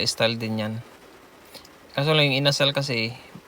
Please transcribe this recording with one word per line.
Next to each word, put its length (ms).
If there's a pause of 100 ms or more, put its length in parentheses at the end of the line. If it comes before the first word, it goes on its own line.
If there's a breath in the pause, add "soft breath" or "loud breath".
style 320
din 240
yan. 120 (1160 loud breath)
Kaso 220
lang 160
yung 160
inasal 240
kasi, 420 (360 loud breath)